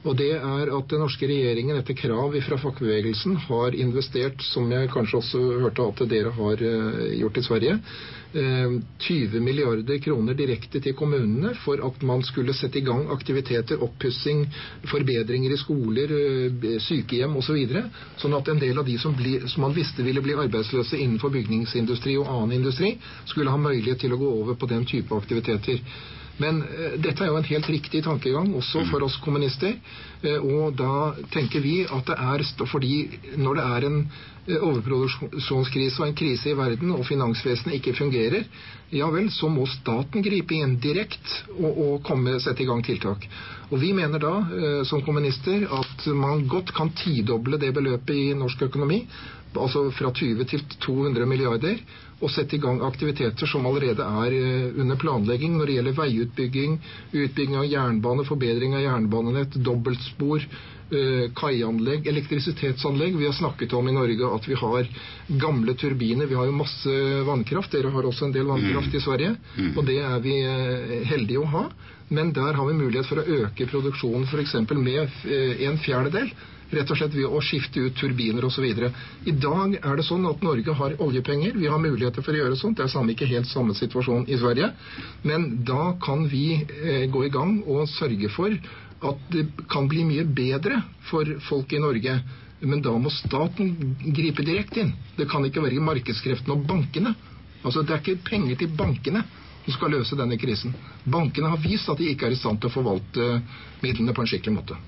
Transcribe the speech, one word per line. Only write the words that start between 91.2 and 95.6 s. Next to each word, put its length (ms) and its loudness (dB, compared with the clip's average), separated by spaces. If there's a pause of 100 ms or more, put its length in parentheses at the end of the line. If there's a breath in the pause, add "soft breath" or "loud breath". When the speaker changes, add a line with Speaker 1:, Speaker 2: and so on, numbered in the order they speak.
Speaker 1:
folk 320 -2
i 60 0
Norge. 420 2 (400 loud breath)
Men 200 2
da 100 2
må 200 2
staten 840 0 (180)
gripe 320 2
direkte 340 -2
inn. 140 2 (240)
Det 100 0
kan 160 0
ikke 200 0